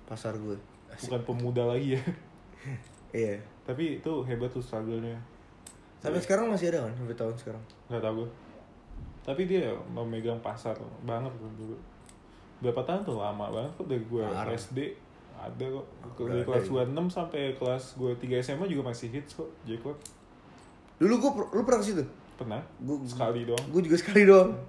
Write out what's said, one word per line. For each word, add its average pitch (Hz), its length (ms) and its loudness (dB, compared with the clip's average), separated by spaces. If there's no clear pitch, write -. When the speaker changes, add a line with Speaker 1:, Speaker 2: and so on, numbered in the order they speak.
Speaker 1:
Pasar 110 300 -8
gue. 107 220 -6
Asik. - 240 -10
Speaker 2:
bukan 123 140 0
pemuda 123 420 0
lagi 131 320 2
ya. 131 80 -6
Speaker 1:
<laughs> 175 40 -2
Iya. 110 260 0
Speaker 2:
Tapi 139 380 -2
itu 160 120 -4
hebat 123 240 -2
tuh 123 120 -4
struggle-nya. 113 560 -4
Speaker 1:
Sampai 151 180 -2
Speaker 2:
Iya. 175 80 0
Speaker 1:
sekarang 214 240 4
masih 175 240 2
ada 165 100 2
kan? 113 120 -4
Sampai 120 240 -6
tahun 113 180 -2
sekarang? 113 280 -10
Speaker 2:
Nggak 117 140 -4
tahu 110 160 0
gue. 117 120 -6
Tapi 139 200 -2
dia 180 240 2
memegang 117 540 -2
pasar 110 360 -4
banget 120 320 -4
tuh 110 200 -12
dulu. 110 220 -10
Berapa 123 220 0
tahun 185 220 -2
tuh? 139 140 -2
Lama 104 320 -4
banget 113 240 -4
kok, - 120 -8
dari 131 160 0
gue 113 220 -2
Speaker 1:
Parah. 104 260 -2
Speaker 2:
S 120 220 -4
D 135 240 -4
ada 120 320 -8
kok. 135 180 -4
Speaker 1:
Udah 120 160 -2
Speaker 2:
Dari - 40 2
Speaker 1:
ada 120 80 2
Speaker 2:
kelas - 180 4
Speaker 1:
ya? 190 60 -4
Speaker 2:
gue 127 160 2
enam 147 220 0
sampai 165 340 -2
kelas 131 300 -2
gue 127 240 -2
tiga 127 200 -2
S 127 120 0
M 143 100 -2
A 190 60 0
juga 147 200 0
masih 120 240 -6
hits 143 240 -8
kok, 160 140 -8
Jack 113 200 -6
Lot. 147 160 -8
Speaker 1:
Dulu 196 200 8
gue 233 160 6
per-, 208 160 -2
lu 220 120 2
pernah 233 180 6
ke 208 60 2
situ? 190 180 0
Speaker 2:
Pernah. 117 260 -6
Speaker 1:
Gu-, 135 260 -4
Speaker 2:
Sekali 120 400 0
doang. 120 220 0
Speaker 1:
gue 151 160 2
juga 165 160 6
sekali 202 260 8
doang. 190 280 12